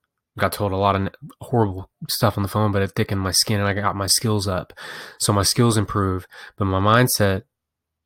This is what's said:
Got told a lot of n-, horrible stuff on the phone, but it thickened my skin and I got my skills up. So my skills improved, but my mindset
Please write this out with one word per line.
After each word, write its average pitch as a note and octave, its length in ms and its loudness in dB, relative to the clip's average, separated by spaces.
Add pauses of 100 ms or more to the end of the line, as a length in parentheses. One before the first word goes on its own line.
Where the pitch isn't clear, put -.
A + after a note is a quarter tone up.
(380)
Got F#2+ 140 0
told G2+ 220 -4
a F#2+ 40 -2
lot G2 180 2
of G2 80 0
n-, G2 80 -4 (300)
horrible G2 480 -2 (200)
stuff - 280 0
on G#2 60 -2
the G2 60 -4
phone, G#2 220 0
but G2 100 0
it F#2+ 100 -2
thickened G#2 300 -4
my F#2+ 100 -2
skin G2+ 280 0
and G2+ 100 0
I G2+ 40 -2
got G2+ 220 -2
my G2 120 -4
skills G#2 400 0
up. F2+ 260 -4 (440)
So - 140 0
my G2+ 120 4
skills A2+ 340 2
improved, F#2+ 500 -2 (300)
but G#2 80 0
my F#2+ 140 0
mindset G#2 640 4 (640)